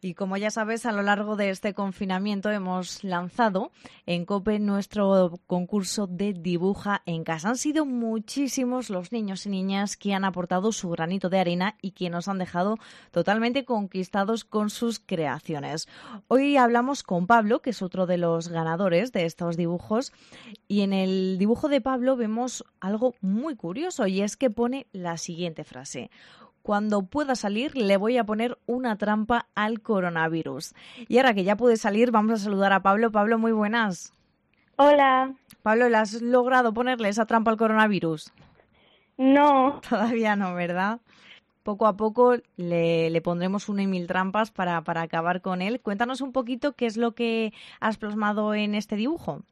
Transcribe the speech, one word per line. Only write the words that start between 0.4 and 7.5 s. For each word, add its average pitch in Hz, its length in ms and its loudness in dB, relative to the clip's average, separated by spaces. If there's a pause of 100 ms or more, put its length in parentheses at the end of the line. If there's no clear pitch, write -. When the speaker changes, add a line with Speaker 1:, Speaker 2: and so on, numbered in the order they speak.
Speaker 1:
sabes, 220 340 -4
a 240 60 -2
lo 202 120 -2
largo 208 340 0
de 202 140 0
este 190 240 -4
confinamiento 196 760 -4
hemos 185 540 -4
lanzado 185 680 -2 (340)
en 175 200 -4
cope 202 340 -2
nuestro 196 880 2
concurso 180 640 -2
de 196 240 -4
Dibuja 180 760 -2
en 165 160 -4
Casa. 160 280 -4